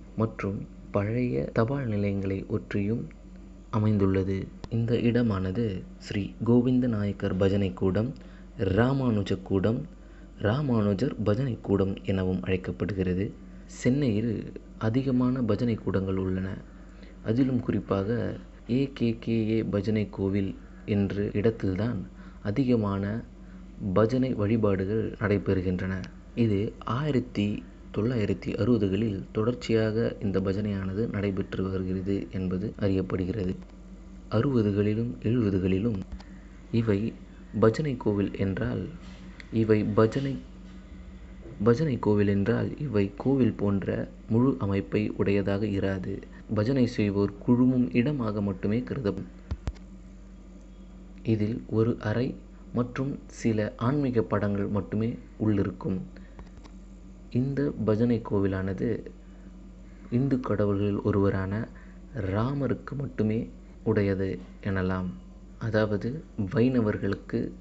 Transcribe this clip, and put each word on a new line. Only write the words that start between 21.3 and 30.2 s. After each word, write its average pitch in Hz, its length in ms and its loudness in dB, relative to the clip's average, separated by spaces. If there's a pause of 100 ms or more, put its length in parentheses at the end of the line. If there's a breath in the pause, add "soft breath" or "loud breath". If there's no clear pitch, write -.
இடத்தில்தான் 104 640 2 (440 loud breath)
அதிகமான 104 600 2 (920 loud breath)
பஜனை 123 400 4
வழிபாடுகள் 104 760 2
நடைபெறுகின்றன. 92 840 2 (400)
இது 110 240 4 (300)
ஆயிரத்தி 123 580 0 (460)
தொள்ளாயிரத்தி 107 640 0
அறுபதுகளில் 104 640 2 (140)
தொடர்ச்சியாக 110 760 2 (140)